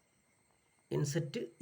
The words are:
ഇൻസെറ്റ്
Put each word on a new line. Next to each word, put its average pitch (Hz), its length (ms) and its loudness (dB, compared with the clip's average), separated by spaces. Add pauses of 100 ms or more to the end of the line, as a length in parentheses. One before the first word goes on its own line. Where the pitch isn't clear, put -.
(920)
ഇൻസെറ്റ് 151 520 0 (200)